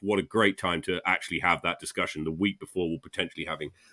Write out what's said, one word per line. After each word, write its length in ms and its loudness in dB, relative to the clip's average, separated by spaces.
What 180 2
a 40 2
great 340 4
time 260 0
to 220 -2
actually 340 0
have 220 4
that 200 -2
discussion 420 -4
the 80 -2
week 280 0
before 300 -2
we're 80 -2
potentially 480 -6
having, 260 -8